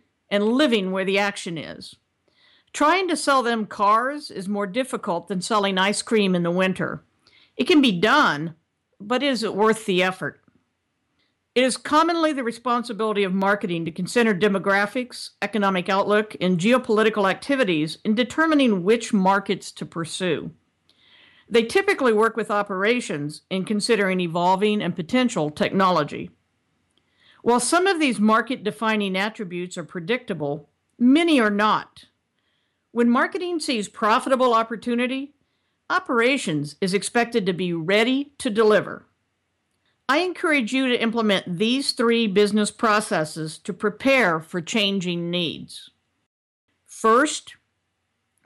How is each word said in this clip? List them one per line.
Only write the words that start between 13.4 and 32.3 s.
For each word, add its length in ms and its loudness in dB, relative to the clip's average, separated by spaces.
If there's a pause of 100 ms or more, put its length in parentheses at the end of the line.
to 60 -6
consider 420 0
demographics, 960 -2 (100)
economic 480 -2
outlook, 540 0
and 160 2
geopolitical 720 2
activities 760 -2
in 120 0
determining 680 2
which 300 0
markets 600 0
to 120 -14
pursue. 640 -6 (960)
They 140 2
typically 500 2
work 240 2
with 140 -6
operations 1000 -2
in 140 -2
considering 540 0
evolving 640 0
and 140 -4
potential 560 0
technology. 800 0 (1120)
While 160 4
some 260 2
of 140 2
these 200 0
market-defining 960 0
attributes 600 -6
are 60 -8
predictable, 840 -6 (280)
many 420 4
are 120 4
not. 540 0 (880)